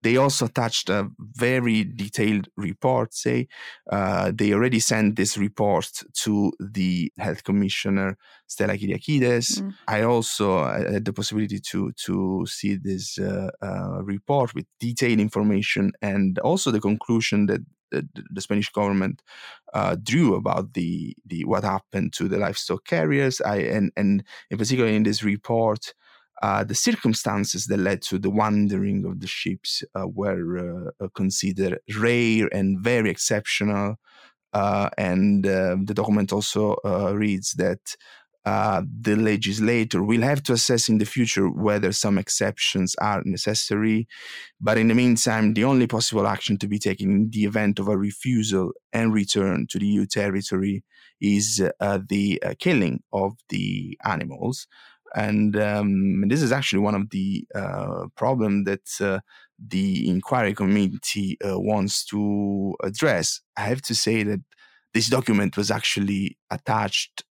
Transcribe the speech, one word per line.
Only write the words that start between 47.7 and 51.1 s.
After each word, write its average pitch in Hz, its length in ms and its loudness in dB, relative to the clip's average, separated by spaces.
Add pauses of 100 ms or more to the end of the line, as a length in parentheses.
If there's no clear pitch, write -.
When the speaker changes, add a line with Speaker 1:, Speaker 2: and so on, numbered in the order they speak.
Speaker 1:
of 101 80 -2
a 104 100 2
refusal 101 760 0 (200)
and 113 220 2
return 98 560 0
to - 80 -4
the 101 80 0
E 104 60 2
U 98 140 2
territory 98 760 -2 (380)